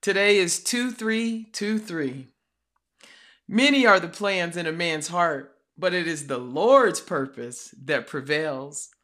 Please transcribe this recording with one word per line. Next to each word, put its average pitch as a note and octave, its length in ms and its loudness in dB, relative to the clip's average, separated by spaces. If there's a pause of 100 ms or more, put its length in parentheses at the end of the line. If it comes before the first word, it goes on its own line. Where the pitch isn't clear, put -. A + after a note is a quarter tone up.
Today G3+ 340 4
is F3 260 2
two B3 300 -2
three A3+ 600 -2
two G#3+ 260 -2
three. C#3 480 -6 (1200)
Many C4+ 380 4
are F#3+ 160 8
the E3+ 80 -8
plans F3+ 480 -2
in E3+ 100 -4
a D#3+ 60 -2
man's D#3+ 340 -4
heart, E3+ 480 -2 (220)
but F3+ 160 0
it F3 160 -2
is D3 180 -6
the C3 120 -4
Lord's F#3 600 4
purpose C3+ 760 -8 (120)
that C3+ 200 -2
prevails. D3 840 -6 (140)